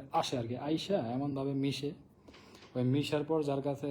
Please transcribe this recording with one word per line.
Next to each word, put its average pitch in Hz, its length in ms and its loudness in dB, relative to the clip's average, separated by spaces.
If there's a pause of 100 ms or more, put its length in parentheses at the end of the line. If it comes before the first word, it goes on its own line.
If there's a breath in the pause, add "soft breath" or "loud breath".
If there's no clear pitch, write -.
(140)
আসে 160 240 0
আর 117 100 -2
কি, 120 100 -4
আইসা 160 420 0 (140)
এমনভাবে 139 400 0
মিশে, 139 380 0 (840 loud breath)
ওই 127 100 0
মিশার 143 400 2
পর 160 200 2
যার 139 180 2
কাছে 139 300 -2